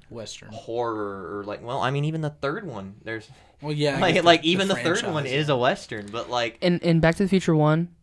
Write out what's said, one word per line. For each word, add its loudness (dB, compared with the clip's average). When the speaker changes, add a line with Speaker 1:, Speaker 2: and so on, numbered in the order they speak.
Speaker 1:
Western. -14
Speaker 2:
horror -6
or, -8
like, -8
well, -4
I 0
mean, 0
even -4
the -4
third -6
one, -12
there's -10
Speaker 1:
Well, -6
yeah, 0
I 2
Speaker 2:
like, 4
Speaker 1:
guess 4
the, 6
Speaker 2:
like, 8
Speaker 1:
the 2
Speaker 2:
even 2
the 0
third -2
one -4
Speaker 1:
franchise, -4
Speaker 2:
is 0
Speaker 1:
yeah. 2
Speaker 2:
a 2
Western, -2
but, -8
like, -2
Speaker 3:
In, 2
in 4
Back 4
to 0
the 0
Future 4
One 4